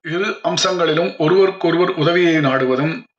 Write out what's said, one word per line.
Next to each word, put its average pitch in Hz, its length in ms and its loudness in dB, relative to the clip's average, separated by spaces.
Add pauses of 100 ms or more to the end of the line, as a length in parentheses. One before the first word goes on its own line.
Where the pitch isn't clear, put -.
இரு 180 420 -6
அம்சங்களிலும் 175 720 -2
ஒருவருக்கொருவர் 180 720 2
உதவியை 170 500 2
நாடுவதும் 135 680 -2 (100)